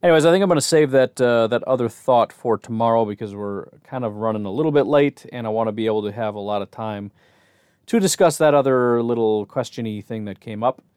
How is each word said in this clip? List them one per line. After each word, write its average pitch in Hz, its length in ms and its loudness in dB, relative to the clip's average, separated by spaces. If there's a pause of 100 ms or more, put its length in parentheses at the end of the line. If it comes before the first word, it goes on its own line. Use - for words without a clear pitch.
anyways, 160 240 4
I 165 60 6
think 190 120 4
I'm 196 60 2
gonna 160 120 4
save 151 320 2
that, 131 280 2
uh, 117 280 2
that 117 160 -2
other 123 240 -2
thought 117 440 0
for 110 240 -2
tomorrow 113 480 0
because 104 300 -10
we're 101 320 -10 (160)
kind 127 220 -10
of 104 120 -6
running 107 280 -4
a 98 80 -8
little 156 180 -2
bit 143 160 4
late, 143 460 0
and 120 120 -10
I 110 60 -6
wanna 110 220 -2
be 110 140 -4
able 107 180 -2
to 101 80 -6
have 107 240 -6
a 104 40 -12
lot 101 220 -6
of 98 80 -12
time 104 400 -10 (760)
to 233 120 0
discuss 180 400 2
that 151 160 4
other 123 480 2
little 113 440 0
question-y 113 540 -8
thing 107 260 -12
that 95 120 -12
came 107 240 -12
up. 127 180 -2 (160)